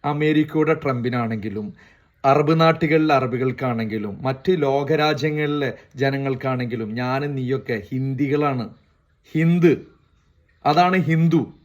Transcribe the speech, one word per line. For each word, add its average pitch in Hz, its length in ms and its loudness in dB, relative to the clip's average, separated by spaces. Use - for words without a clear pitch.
അമേരിക്കയുടെ 151 680 2
ട്രംപിനാണെങ്കിലും 113 920 -4
അറബ് 143 360 4
നാട്ടുകളിലെ 160 560 4
അറബികൾക്കാണെങ്കിലും 120 960 -2
മറ്റ് 131 280 -2
ലോകരാജ്യങ്ങളിലെ 147 1080 0
ജനങ്ങൾക്കാണെങ്കിലും 131 960 -2
ഞാനും 131 420 -4
നീയൊക്കെ 127 420 -4
ഹിന്ദികളാണ്. 135 800 -2
ഹിന്ദ്, 165 380 4
അതാണ് 180 420 4
ഹിന്ദു. 160 340 4